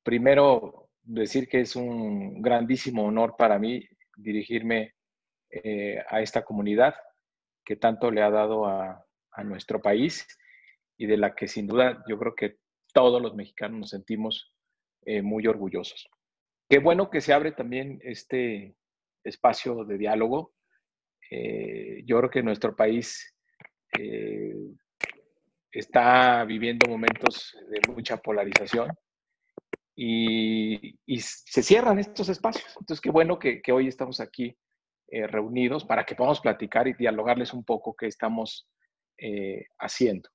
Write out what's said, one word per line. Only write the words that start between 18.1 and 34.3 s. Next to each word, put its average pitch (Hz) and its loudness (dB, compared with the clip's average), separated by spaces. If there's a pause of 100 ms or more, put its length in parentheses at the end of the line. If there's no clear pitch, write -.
espacio 117 0
de 104 -6
diálogo. 110 0 (760)
Eh, 55 -8
yo 120 2
creo 123 4
que 127 0
nuestro 107 -2
país, 113 -2 (640)
eh, 53 -6 (1160)
está 123 4
viviendo 117 -2
momentos - -2 (140)
de 107 -6 (120)
mucha 117 -6
polarización 104 0 (1080)
y, 110 0
y 123 -4
se - -2
cierran 214 6
estos 202 -4
espacios. - -4
Entonces, - -8
qué - -2
bueno 165 4
que, 120 -2
que 127 0
hoy 131 4
estamos 127 -8
aquí, 120 -8 (500)